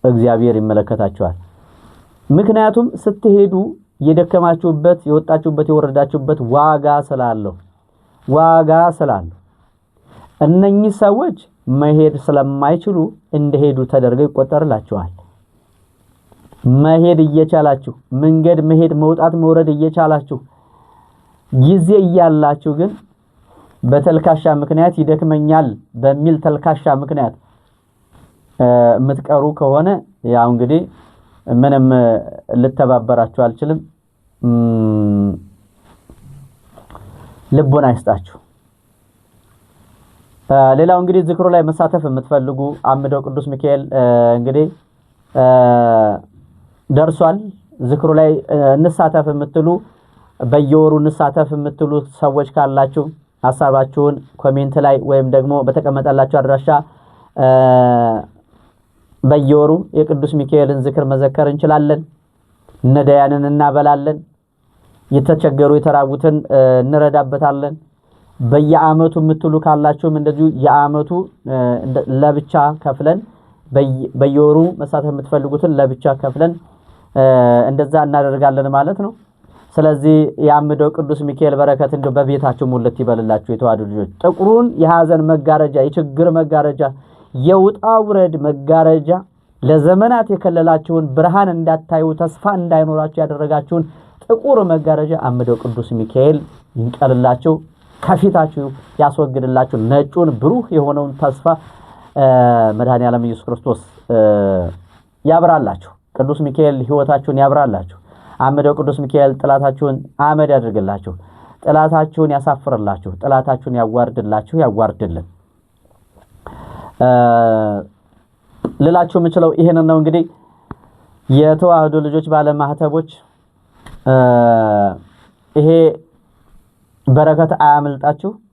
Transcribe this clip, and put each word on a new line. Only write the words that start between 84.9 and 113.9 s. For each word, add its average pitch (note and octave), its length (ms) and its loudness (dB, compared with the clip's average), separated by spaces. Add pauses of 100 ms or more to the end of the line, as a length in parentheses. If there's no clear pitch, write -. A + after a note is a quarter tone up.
መጋረጃ፣ D3+ 540 0
የችግር D3 500 -2
መጋረጃ፣ D3+ 500 -2 (520)
የውጣ F#3+ 500 2 (160)
ውረድ G3 400 0
መጋረጃ D3+ 720 0 (540)
ለዘመናት F#3 680 2
የከለላችሁን E3 800 -2
ብርሃን E3+ 400 0
እንዳታዩ D#3+ 560 -2 (100)
ተስፋ E3 280 -8 (100)
እንዳይኖራችሁ D#3 640 -2
ያደረጋችሁን D3+ 640 -4 (360)
ጥቁር A#3 440 0
መጋረጃ D#3 580 -2
አምደው B2 380 -2
ቅዱስ A#2 320 -8
ሚካኤል B2+ 460 0 (380)
ይንቀልላችሁ፣ B2 800 -2 (460)
ከፊታችሁ E3 680 -2 (320)
ያስወግድላችሁ፣ C3 840 -2
ነጩን C#3+ 520 0
ብሩህ A#3 360 -2
የሆነውን C#3+ 440 -2
ተስፋ፣ C#3 300 -4 (680)
እ፣ C#3 120 2 (480)
መድኃኔዓለም A#2+ 500 -2
ኢየሱስ A#2 200 -8
ክርስቶስ፣ A#2+ 360 -6 (300)
እ፣ A#2 80 0 (1080)
ያብራላችሁ። D#3 640 0 (240)
ቅዱስ C#3+ 260 -4
ሚካኤል C#3+ 380 0
ሕይወታችሁን C#3 600 -2
ያብራላችሁ። C3+ 580 0 (420)
አምደው C#3+ 360 0
ቅዱስ C#3 240 -4
ሚካኤል C#3 360 0
ጥላታችሁን C#3 600 -2 (240)
አመድ D3+ 300 0
ያድርግላችሁ፣ G2+ 640 -4 (480)
ጥላታችሁን D#3 720 0
ያሳፍርላችሁ፣ B2+ 840 -4
ጥላታችሁን C3 600 -2
ያዋርድላችሁ፣ A2+ 840 -4